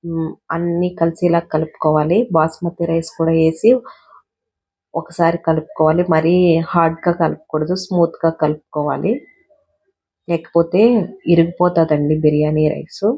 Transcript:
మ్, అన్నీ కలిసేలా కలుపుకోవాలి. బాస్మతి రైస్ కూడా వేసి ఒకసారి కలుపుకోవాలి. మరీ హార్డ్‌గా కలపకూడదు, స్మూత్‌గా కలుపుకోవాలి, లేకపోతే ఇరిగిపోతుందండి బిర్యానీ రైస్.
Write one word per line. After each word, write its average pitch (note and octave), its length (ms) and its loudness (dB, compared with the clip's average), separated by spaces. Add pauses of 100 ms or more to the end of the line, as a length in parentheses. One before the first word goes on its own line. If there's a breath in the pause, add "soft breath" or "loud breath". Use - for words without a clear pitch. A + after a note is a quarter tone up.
మ్, E3 280 -4 (200)
అన్నీ F3 380 -2 (120)
కలిసేలా E3+ 400 0 (120)
కలుపుకోవాలి. D#3 640 0 (140)
బాస్మతి E3+ 600 0
రైస్ E3 240 -2
కూడా D#3+ 240 0
వేసి D#3+ 320 4 (1200 loud breath)
ఒకసారి E3+ 540 -2
కలుపుకోవాలి. D#3+ 640 0
మరీ D#3+ 240 2 (360)
హార్డ్‌గా E3 440 0
కలపకూడదు, D#3+ 720 -4
స్మూత్‌గా E3+ 560 0
కలుపుకోవాలి, D3+ 760 -2 (1120)
లేకపోతే E3+ 540 -2 (520)
ఇరిగిపోతుందండి E3 920 0
బిర్యానీ D3+ 440 2
రైస్. - 360 -8 (120)